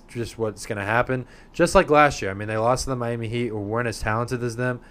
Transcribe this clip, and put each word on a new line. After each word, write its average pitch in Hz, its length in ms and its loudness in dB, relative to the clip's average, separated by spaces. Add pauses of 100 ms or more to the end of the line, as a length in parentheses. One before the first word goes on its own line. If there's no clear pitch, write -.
just - 300 -10
what's 107 300 -6
gonna 101 180 -6
happen. 123 400 0 (260)
Just 170 220 2
like 180 160 6
last 147 320 6
year. 98 80 -2
I 95 60 -4
mean, 104 120 -8
they 110 100 -2
lost 120 260 2
to 135 80 -6
the 131 40 -2
Miami 117 320 -4
Heat, 120 200 -2
who 107 100 -6
weren't 107 300 -2
as 110 120 -6
talented 117 440 -2
as 117 140 -4
them, 123 220 -2 (120)